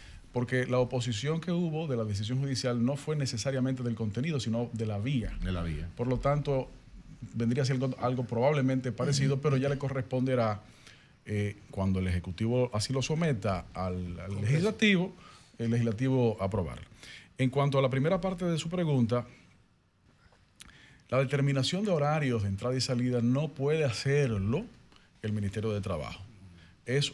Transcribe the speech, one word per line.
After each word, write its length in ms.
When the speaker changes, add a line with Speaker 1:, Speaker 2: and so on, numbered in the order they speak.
Speaker 1:
Porque 340
la 140
oposición 600
que 100
hubo 360
de 100
la 80
decisión 360
judicial 440
no 120
fue 200
necesariamente 680
del 120
contenido, 440
sino 360
de 100
la 140
vía. 340
Speaker 2:
De 80
la 120
vía. 340
Speaker 1:
Por 120
lo 100
tanto, 500
vendría 300
a 40
ser 100
algo, 240
algo 240
probablemente 680
parecido, 480
pero 160
ya 140
le 80
corresponderá, 800
eh, 320
cuando 300
el 60
Ejecutivo 680
así 180
lo 80
someta 720
al, 480
al 60
Speaker 2:
Congreso. 160
Speaker 1:
Legislativo, 720
el 140
Legislativo 680
aprobar. 420
En 100
cuanto 300
a 40
la 60
primera 320
parte 240
de 140
su 100
pregunta, 580
la 100
determinación 640
de 100
horarios 500
de 80
entrada 260
y 60
salida 400
no 260
puede 360
hacerlo 840
el 100
Ministerio 380
de 100
Trabajo, 420
es 280